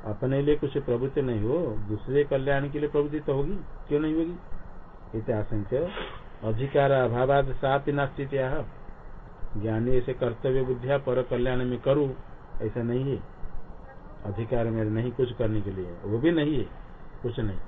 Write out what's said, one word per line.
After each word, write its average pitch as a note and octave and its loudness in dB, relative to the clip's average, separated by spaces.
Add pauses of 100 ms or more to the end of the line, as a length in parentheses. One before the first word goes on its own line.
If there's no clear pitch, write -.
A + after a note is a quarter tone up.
अपने C3 0
लिए D3 6
कुछ D3 0
प्रवृत्ति C3+ 0
नहीं A#2 0
हो, B2+ 0 (120)
दूसरे B2+ 2
कल्याण C#3 2
के D3 -4
लिए D3 0
प्रवृत्ति D3 2
तो D3 0
होगी, D#3 0 (300)
क्यों D3 2
नहीं D#3 0
होगी? E3 0 (840)
इति A2 -2
आशंक्य A2 0 (560)
अधिकार C3+ 4
अभावात् C3 4
सापि C#3 2
नास्ति C#3 0
इत्याह। C3+ 0 (960)
ज्ञानी A2 4
ऐसे B2+ 2
कर्तव्य B2+ 2
बुद्धिया B2+ 0
पर B2+ 2
कल्याण B2 2
में B2 -2
करूं, C#3 4 (520)
ऐसा A2 -2
नहीं B2+ 0
है, G2+ -2 (1040)
अधिकार A2+ 0
मेरे A2 0
नहीं A#2 0
कुछ A#2+ 2
करने A2 2
के G2+ -2
लिए, F2+ -6
वो G#2+ 0
भी D#3 4
नहीं D3+ 2
है, G2+ 0 (560)
कुछ A#2+ -2
नहीं। G2+ 0